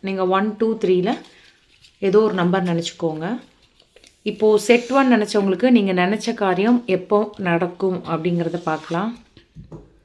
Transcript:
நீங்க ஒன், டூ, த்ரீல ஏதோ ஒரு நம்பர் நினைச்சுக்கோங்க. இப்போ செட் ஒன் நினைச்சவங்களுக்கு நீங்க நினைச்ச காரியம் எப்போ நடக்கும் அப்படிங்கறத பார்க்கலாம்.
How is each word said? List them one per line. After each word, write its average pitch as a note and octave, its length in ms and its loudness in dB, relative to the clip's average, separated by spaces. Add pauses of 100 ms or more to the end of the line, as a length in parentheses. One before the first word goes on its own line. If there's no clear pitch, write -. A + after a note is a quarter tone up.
நீங்க F#3+ 260 -4
ஒன், G3 320 0
டூ, A3+ 200 0
த்ரீல F#3 400 0 (800)
ஏதோ G3 220 2
ஒரு G#3+ 140 2
நம்பர் F3+ 280 0
நினைச்சுக்கோங்க. E3+ 800 -4 (840)
இப்போ G#3+ 360 2
செட் A#3+ 320 2
ஒன் C4 240 4
நினைச்சவங்களுக்கு G#3 560 2
நீங்க G3+ 220 4
நினைச்ச G#3 420 0
காரியம் G#3 520 0
எப்போ G#3 500 0
நடக்கும் F3+ 680 -2
அப்படிங்கறத E3 520 -2
பார்க்கலாம். E3+ 600 -6 (880)